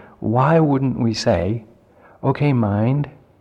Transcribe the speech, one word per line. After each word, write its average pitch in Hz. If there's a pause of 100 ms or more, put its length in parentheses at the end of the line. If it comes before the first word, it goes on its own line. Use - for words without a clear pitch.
(180)
why 131
wouldn't 139
we 113
say, 104 (580)
"Okay, 143
mind, 117 (320)